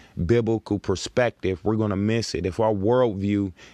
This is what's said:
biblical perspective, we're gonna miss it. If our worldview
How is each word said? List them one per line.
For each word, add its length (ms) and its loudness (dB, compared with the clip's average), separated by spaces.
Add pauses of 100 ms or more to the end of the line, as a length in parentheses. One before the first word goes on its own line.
(260)
biblical 540 2
perspective, 840 -2
we're 120 0
gonna 200 0
miss 400 -2
it. 100 -4
If 140 -4
our 140 2
worldview 800 0 (220)